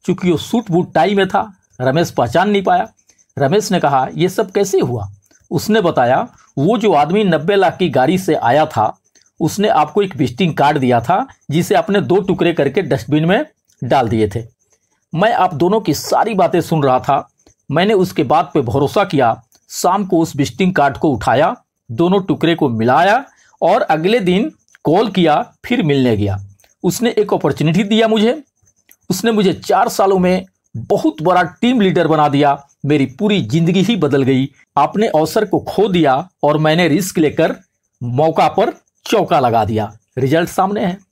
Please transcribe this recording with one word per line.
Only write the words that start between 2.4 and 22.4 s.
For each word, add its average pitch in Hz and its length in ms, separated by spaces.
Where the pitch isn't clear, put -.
नहीं 202 120
पाया। 185 300
रमेश 170 340
ने 180 80
कहा, 135 340
"ये 165 140
सब 208 240
कैसे 202 280
हुआ?" 120 320
उसने 214 300
बताया, 151 480
वो 196 200
जो 202 140
आदमी 180 320
नब्बे 175 320
लाख 180 200
की 180 120
गाड़ी 139 300
से 165 160
आया 135 320
था, 110 320
उसने 202 280
आपको 156 340
एक 190 140
विजिटिंग 156 380
कार्ड 147 240
दिया 123 220
था 208 260
जिसे 190 240
आपने 190 260
दो 165 200
टुकड़े 170 320
करके 143 300
डस्टबिन 147 420
में 220 220
डाल 123 240
दिए 110 260
थे। 117 100
मैं 208 180
आप 185 220
दोनों 180 260
की 151 140
सारी 233 400
बातें 180 260
सुन 156 220
रहा 127 180
था, - 280
मैंने 190 240
उसके 185 280
बात 156 320
पे 156 60
भरोसा 139 440
किया, 131 400
शाम 196 360
को 180 120
उस 160 180
विजिटिंग 185 380
कार्ड 139 220
को 165 120
उठाया, 139 480
दोनों 180 320
टुकड़े 165 320